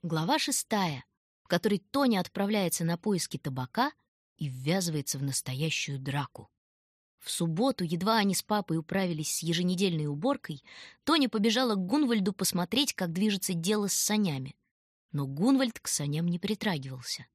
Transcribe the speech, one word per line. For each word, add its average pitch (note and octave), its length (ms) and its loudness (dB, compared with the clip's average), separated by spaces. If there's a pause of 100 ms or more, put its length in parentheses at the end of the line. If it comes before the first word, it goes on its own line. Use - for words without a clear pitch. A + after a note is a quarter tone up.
Глава E3+ 380 0
шестая, F#3 640 0 (400)
в - 60 -20
которой G3+ 300 2
Тоня B3 420 2
отправляется G3 640 0
на E3+ 120 0
поиски G3 380 -2
табака C#3+ 560 -2 (460)
и D3+ 100 -4
ввязывается D3 720 -2
в C#3 40 -2
настоящую C#3 760 -2
драку. C3+ 500 -6 (680)
В - 120 -14
субботу, F3 540 0
едва F3+ 320 2
они G3+ 180 4
с - 80 0
папой G3 360 0
управились E3+ 580 -2
с - 80 -6
еженедельной F3 600 2
уборкой, D3+ 580 -2 (400)
Тоня C#4+ 240 4
побежала A3 480 2
к F#3 100 -2
Гунвальду A3+ 460 2
посмотреть, F#3+ 640 0
как F3+ 180 -4
движется F#3+ 420 0
дело G3+ 340 0
с - 60 -2
санями. D#3 600 0 (560)
Но C#3 160 -2
Гунвальд A#3 540 2
к - 80 -8
саням D3+ 380 0
не F3 120 0
притрагивался. C#3+ 960 -4